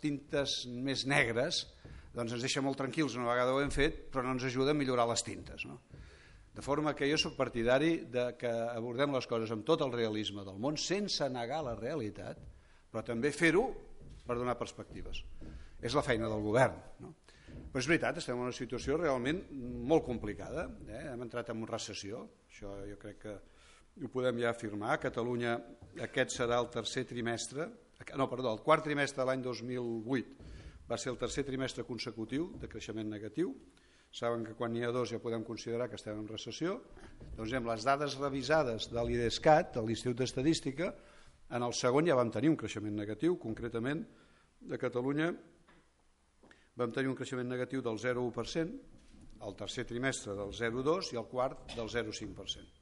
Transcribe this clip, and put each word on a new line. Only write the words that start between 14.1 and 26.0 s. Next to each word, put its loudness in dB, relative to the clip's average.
per -2
donar 0
perspectives. -8
És 0
la 4
feina 4
del 0
govern, 6
no? -14
Però 0
és 2
veritat, 4
estem -2
en -2
una -4
situació -2
realment 2
molt 6
complicada, -4
eh? -10
Hem -6
entrat -6
en -4
recessió, -6
això -12
jo -10
crec -12
que -8
ho -14
podem 2
ja 4
afirmar. -2
A 0
Catalunya 0